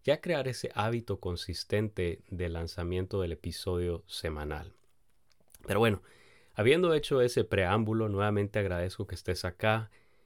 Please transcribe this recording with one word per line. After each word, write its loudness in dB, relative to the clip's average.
ya 2
crear -2
ese -6
hábito -2
consistente -4
de -4
lanzamiento -4
del -2
episodio -4
semanal. -6
Pero 2
bueno, 2
habiendo 4
hecho 2
ese 4
preámbulo, 2
nuevamente 2
agradezco -2
que -8
estés -4
acá. 0